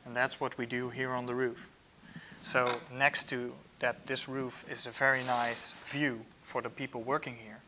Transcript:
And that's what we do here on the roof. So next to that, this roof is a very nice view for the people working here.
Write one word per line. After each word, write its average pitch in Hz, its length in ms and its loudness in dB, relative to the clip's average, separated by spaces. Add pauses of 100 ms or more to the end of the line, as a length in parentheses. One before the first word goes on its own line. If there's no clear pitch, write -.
And 120 100 -10
that's 127 260 2
what 131 180 -2
we 120 80 -2
do 123 240 -2
here 127 220 -2
on 123 140 -2
the 123 80 -2
roof. 123 340 0 (720)
So 123 380 4 (120)
next 139 380 4
to 123 240 -2 (260)
that, - 260 0
this 131 220 0
roof 131 420 -4
is 127 160 -2
a 120 40 -8
very 131 340 4
nice 120 480 2 (120)
view 135 400 0 (180)
for 123 200 -2
the 117 80 -4
people 117 320 -6
working 135 340 -2
here. 110 320 -16